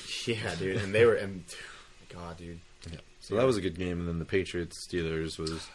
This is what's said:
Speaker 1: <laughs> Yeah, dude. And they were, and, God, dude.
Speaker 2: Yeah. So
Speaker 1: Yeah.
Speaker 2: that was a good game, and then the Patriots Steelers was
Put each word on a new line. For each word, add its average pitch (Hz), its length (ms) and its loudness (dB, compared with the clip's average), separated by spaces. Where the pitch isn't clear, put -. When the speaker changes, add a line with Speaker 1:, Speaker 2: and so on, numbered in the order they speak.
Speaker 1:
<laughs> - 220 -6
Yeah, 107 300 0
dude. 95 200 0
And 101 180 -2
they 117 120 10
were, 110 80 8
and, 98 300 -4
God, 85 260 -10
dude. 85 220 -10
Speaker 2:
Yeah. 78 60 -12
So - 140 -6
Speaker 1:
Yeah. 110 60 6
Speaker 2:
that 131 60 8
was 123 100 6
a 98 60 0
good 87 160 0
game, 90 220 0
and 85 80 -2
then 85 100 0
the 78 80 -2
Patriots 87 600 -2
Steelers 80 520 -2
was 80 360 -4